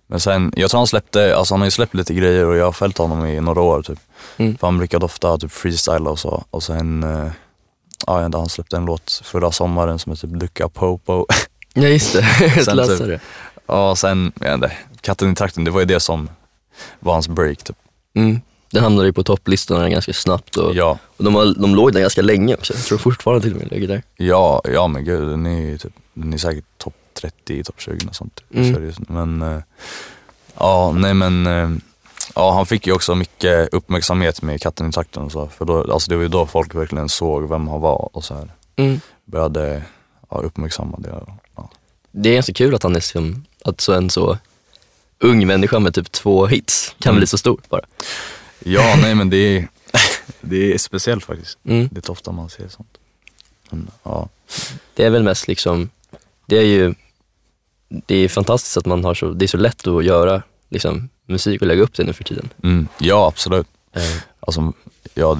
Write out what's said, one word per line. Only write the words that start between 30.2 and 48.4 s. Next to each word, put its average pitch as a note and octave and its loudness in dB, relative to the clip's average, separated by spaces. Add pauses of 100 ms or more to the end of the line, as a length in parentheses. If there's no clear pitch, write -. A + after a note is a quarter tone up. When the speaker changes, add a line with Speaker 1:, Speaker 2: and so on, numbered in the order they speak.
Speaker 1:
ja, F2+ 4
nej F#2+ 2
men, F2+ 2
eh, E2+ 0 (640)
ja, F#2 4
han F#2+ 2
fick G#2+ -2
ju F#2 4
också F2+ 0
mycket F2 0
uppmärksamhet F2 -2
med D2+ -6
Katten D#2+ -4
i - -4
trakten D#2+ -6
och C#2+ -10
så. D2+ -8
För D#2+ -10
då, E2 0
alltså E2 0
det E2+ 0
var E2+ 0
ju E2+ -2
då E2+ 0
folk E2 -2
verkligen D2+ -4
såg D2+ -2
vem D#2 -4
han D2+ -6
var - -2
och D#2+ -10
så - -12
här D2 -14 (240)
Speaker 2:
Mm. C3+ 0 (260)
Speaker 1:
började, D2+ -4 (460)
ja, - -8
uppmärksamma - -8
det. - -14 (320)
Ja. - -18 (420)
Speaker 2:
Det G#2 0
är A#2 6
ganska B2 2
kul B2+ 4
att - -2
han F2+ 2
är E2+ 0
som, E2+ -6 (200)
att - -4
så G2 2
en F#2 2
så F2+ 0 (840)
ung A2+ 6
människa G2 4
med F2+ 2
typ E2+ -4
två F#2+ 2
hits - -2
kan B2+ 2
Speaker 1:
Mm. G#2+ 6
Speaker 2:
bli F#2+ 4
så G2+ -2
stor - 0 (100)
bara. F2+ -2 (800)